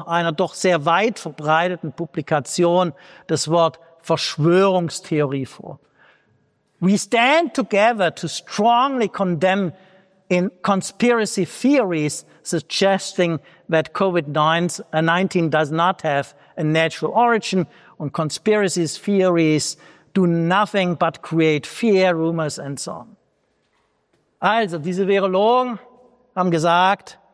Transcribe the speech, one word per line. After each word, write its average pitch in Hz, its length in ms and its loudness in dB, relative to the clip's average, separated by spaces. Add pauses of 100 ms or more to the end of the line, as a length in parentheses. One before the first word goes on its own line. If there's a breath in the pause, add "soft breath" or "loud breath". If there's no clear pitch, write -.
einer 170 240 0
doch 165 240 -4
sehr 170 300 0
weit 190 340 0
verbreiteten 160 760 -2
Publikation 170 1000 0 (340 loud breath)
das 160 200 -2
Wort 165 320 2 (220 soft breath)
Verschwörungstheorie 160 1400 0
vor. - 340 -18 (1000 soft breath)
„We 190 180 2
stand 262 560 2
together 208 600 0
to - 120 -8
strongly 233 800 0
condemn 185 640 -2 (560 soft breath)
in 180 220 0 (100)
conspiracy 202 840 0
theories 180 800 0 (180 soft breath)
suggesting 180 960 -2 (300 soft breath)
that 156 240 0
covid 175 340 0
nineteen 165 1200 0
does 156 220 0
not 170 320 0
have 143 320 -2 (200 soft breath)
a 160 80 -6
natural 160 480 0
origin 220 560 0 (300 loud breath)
and 147 160 -8
conspiracy 180 760 0
theories 170 880 0 (360 loud breath)
do 185 120 4
nothing 180 720 0
but - 240 -2
create 160 460 0
fear, 190 460 2
rumors 165 460 -4
and 139 200 -10
so - 120 -10
on.“ - 260 -16 (1200)
Also, 196 400 0
diese 180 280 -2
Virologen 202 720 2 (560)
haben 185 160 0
gesagt 175 680 0 (140)